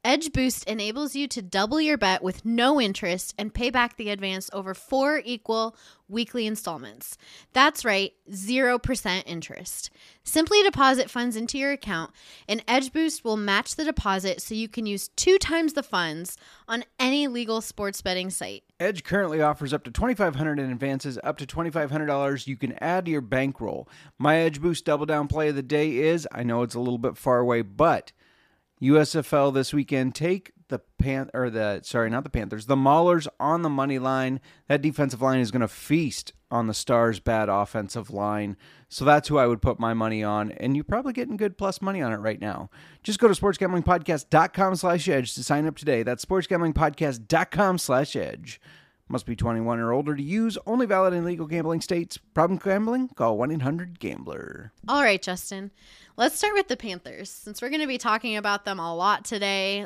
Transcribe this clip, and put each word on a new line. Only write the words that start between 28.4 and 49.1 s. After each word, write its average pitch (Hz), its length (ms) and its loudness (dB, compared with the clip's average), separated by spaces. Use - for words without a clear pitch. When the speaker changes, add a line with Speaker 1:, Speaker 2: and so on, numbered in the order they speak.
Speaker 2:
U 139 200 6
S 151 160 2
F 156 180 -2
L 143 180 4
this 131 220 0
weekend, 131 400 0
take 180 380 -2
the 127 120 -4
Pan-, 135 360 -2
or 127 180 -2
the, 104 320 -2
sorry, 113 260 0
not 120 140 -2
the - 60 -10
Panthers, 107 360 -6
the 135 100 4
Maulers 156 520 6
on 160 220 2
the 160 80 0
money 139 300 0
line. 131 400 0
That 143 140 2
defensive 139 400 0
line 131 180 4
is 117 120 2
gonna 120 160 2
feast - 640 -2
on 117 160 0
the 110 60 -2
Stars' 117 460 2
bad 110 300 0
offensive 101 640 -2
line. 104 460 -4
So - 160 -4
that's 147 220 6
who 151 100 2
I 127 100 6
would 117 140 0
put 123 180 0
my 113 160 0
money 110 280 -2
on, 104 300 -2
and 135 220 -2
you're 147 80 -2
probably 247 300 -4
getting 240 240 -6
good 202 200 -2
plus 190 240 -4
money 196 200 -2
on 117 120 -2
it 104 40 -4
right 107 220 -4
now. 98 300 -8
Just 208 160 -4
go 240 80 8
to 190 80 6
sports 196 220 0
gambling 180 260 0
podcast 165 460 0
dot 160 240 6
com 190 220 2
slash 175 320 0
edge 135 280 0
to 131 80 -8
sign 151 240 2
up 151 100 -4
today. 131 260 0
That's - 180 -2
sports 190 260 0
gambling 170 260 0
podcast 143 540 0
dot 165 240 2
com 185 280 2
slash 139 360 0
edge. 113 460 -8
Must 127 200 -6